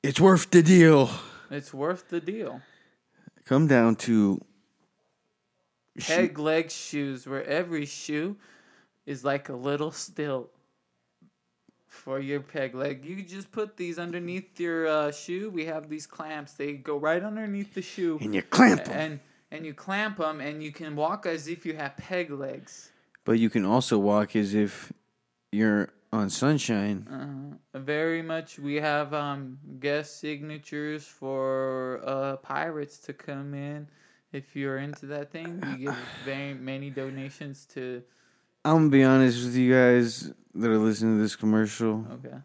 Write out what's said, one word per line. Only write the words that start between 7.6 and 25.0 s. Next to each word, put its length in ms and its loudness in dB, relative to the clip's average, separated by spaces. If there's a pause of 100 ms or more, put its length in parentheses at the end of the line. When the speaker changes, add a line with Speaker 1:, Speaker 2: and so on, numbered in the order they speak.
Speaker 2:
shoe 500 -6 (720)
is 180 -10
like 240 -4
a 60 -10
little 360 -4
stilt 600 -8 (1400)
for 320 -8
your 200 -4
peg 340 -8
leg. 300 -6
You 180 -12
just 280 -16
put 280 -8
these 200 -8
underneath 600 -10
your, 260 -2
uh, 260 0
shoe. 380 -8
We 140 -6
have 240 -8
these 180 -12
clamps. 460 -12
They 220 -8
go 240 -6
right 240 0
underneath 500 -6
the 100 -8
shoe. 380 -4
Speaker 1:
And 140 -4
you 80 2
clamp 460 6
'em. 40 -8
Speaker 2:
And, 280 -6 (300)
and 160 -12
you 60 -10
clamp 480 -6
'em, 200 -4
and 220 -8
you 100 -10
can 240 -12
walk 280 -2
as 240 -6
if 160 -10
you 120 -6
have 200 -8
peg 340 -6
legs. 600 -12 (340)
Speaker 1:
But 140 2
you 100 4
can 160 2
also 340 4
walk 380 2
as 180 0
if 380 -2 (580)